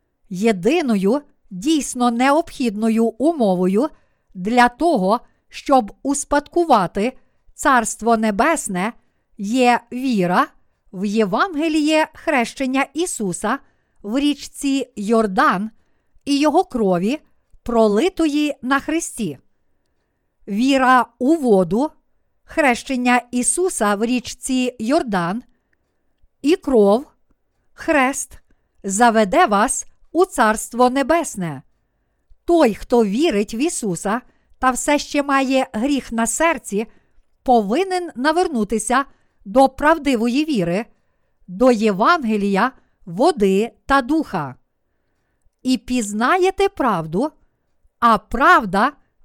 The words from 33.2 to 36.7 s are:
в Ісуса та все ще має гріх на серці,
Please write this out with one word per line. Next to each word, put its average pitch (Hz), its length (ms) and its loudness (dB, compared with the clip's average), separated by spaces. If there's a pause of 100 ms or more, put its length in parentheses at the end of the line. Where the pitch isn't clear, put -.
в - 20 -8
Ісуса 226 640 -4 (380)
та 254 120 0
все 294 280 0
ще 285 240 -4
має 269 500 0
гріх 262 380 -4
на 226 160 -2
серці, 240 600 -4 (560)